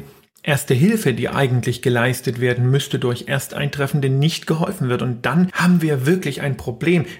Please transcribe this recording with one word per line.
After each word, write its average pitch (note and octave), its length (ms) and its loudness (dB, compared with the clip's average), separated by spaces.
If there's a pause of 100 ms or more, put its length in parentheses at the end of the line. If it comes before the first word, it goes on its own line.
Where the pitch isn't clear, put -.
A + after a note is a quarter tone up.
(440)
Erste C#3+ 280 0
Hilfe, D#3 420 4
die A#2 140 -2
eigentlich B2 540 0
geleistet A#2+ 580 0
werden B2 300 2
müsste C#3 300 0
durch A#2+ 260 -2
Ersteintreffende, C#3 800 -2
nicht C#3 380 0
geholfen D#3+ 420 -2
wird. A#2+ 140 -2
Und A#2+ 240 -4
dann F3 260 2
haben F3 300 4
wir C#3+ 240 0
wirklich E3 360 0
ein C3 140 -2
Problem, D3+ 500 0 (140)